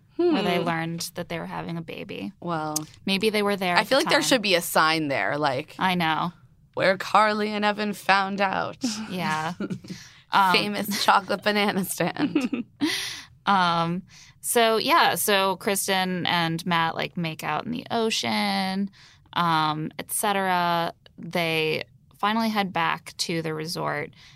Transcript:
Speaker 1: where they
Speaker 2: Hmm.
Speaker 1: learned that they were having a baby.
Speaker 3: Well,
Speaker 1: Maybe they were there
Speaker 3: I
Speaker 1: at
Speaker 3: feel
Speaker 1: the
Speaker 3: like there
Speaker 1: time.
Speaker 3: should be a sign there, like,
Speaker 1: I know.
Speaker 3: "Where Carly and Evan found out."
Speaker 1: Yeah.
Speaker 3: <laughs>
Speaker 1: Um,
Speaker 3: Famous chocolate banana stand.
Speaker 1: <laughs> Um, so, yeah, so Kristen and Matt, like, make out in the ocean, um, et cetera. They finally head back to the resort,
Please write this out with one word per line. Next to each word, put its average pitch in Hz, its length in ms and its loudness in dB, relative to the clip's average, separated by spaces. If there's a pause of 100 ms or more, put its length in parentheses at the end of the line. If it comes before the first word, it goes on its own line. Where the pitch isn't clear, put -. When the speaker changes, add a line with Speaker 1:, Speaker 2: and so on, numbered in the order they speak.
(160)
Speaker 1:
where 339 260 2
they 175 160 2
Speaker 2:
Hmm. 170 80 -2
Speaker 1:
learned 165 480 -4
that 175 160 -8
they 170 80 -6
were 170 80 -8
having 170 320 -8
a - 20 -8
baby. 180 600 -10
Speaker 3:
Well, 156 360 -4 (300)
Speaker 1:
Maybe 196 240 2
they 208 120 0
were 202 140 0
there 180 180 -2
Speaker 3:
I 175 60 4
Speaker 1:
at 208 60 0
Speaker 3:
feel 262 140 4
Speaker 1:
the 339 40 2
Speaker 3:
like - 60 0
there 294 100 4
Speaker 1:
time. 285 80 0
Speaker 3:
should 233 140 4
be 196 120 2
a 170 60 6
sign 160 480 2
there, 120 300 0
like, 147 400 -2
Speaker 1:
I 185 160 2
know. 160 400 0 (400)
Speaker 3:
"Where 190 240 2
Carly 214 500 2
and 208 160 -2
Evan 208 300 0
found 196 480 2
out." 190 340 -2 (320)
Speaker 1:
Yeah. 160 500 -4
Speaker 3:
<laughs> 202 60 -6 (680)
Speaker 1:
Um, 190 200 6
Speaker 3:
Famous 202 520 0
chocolate 196 380 4
banana 202 440 2
stand. 247 840 -2
Speaker 1:
<laughs> - 760 -6
Um, 175 560 2 (380)
so, 226 360 4
yeah, 247 380 4
so 190 420 2
Kristen 190 680 0
and 165 400 0
Matt, 165 280 0
like, - 220 -6
make 160 260 -6
out 151 220 -4
in - 80 -6
the - 180 -8
ocean, 202 1000 -2 (420)
um, 156 680 0
et - 140 -10
cetera. 180 800 0 (260)
They 160 680 -2 (340)
finally 220 320 0
head 196 220 -2
back 165 460 -4
to 165 240 -2
the 160 120 -4
resort, 156 560 -6 (260)